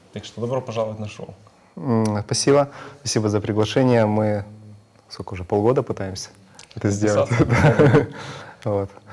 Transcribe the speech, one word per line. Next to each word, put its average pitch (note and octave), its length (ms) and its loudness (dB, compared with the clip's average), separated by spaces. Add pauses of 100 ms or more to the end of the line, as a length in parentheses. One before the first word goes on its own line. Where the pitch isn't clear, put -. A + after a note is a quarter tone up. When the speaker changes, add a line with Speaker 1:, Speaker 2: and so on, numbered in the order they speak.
(140)
Speaker 1:
Так G#2 120 -12
что - 160 -12
добро B2 200 -4
пожаловать A2 380 -6
на G#2+ 80 -8
шоу. - 260 -16 (440)
Speaker 2:
М, A2 480 0
спасибо. C#3 420 2 (320)
Спасибо G#2+ 300 -2
за G#2 120 2
приглашение. A2 640 2
Мы G#2+ 380 0 (640)
сколько - 240 -12
уже, F#2 120 -8
полгода A2 360 2
пытаемся F#2+ 480 -8 (460)
это G#2+ 160 0
сделать. G#2 380 2
Speaker 1:
Записаться. C3+ 840 4
Speaker 2:
<laughs> - 20 -16 (500)
Да. G#2+ 80 -2
Вот. G2 180 -2 (240)